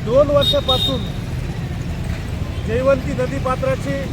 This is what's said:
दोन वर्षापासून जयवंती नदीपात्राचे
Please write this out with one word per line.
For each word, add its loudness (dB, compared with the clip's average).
दोन 6
वर्षापासून 2
जयवंती 2
नदीपात्राचे -2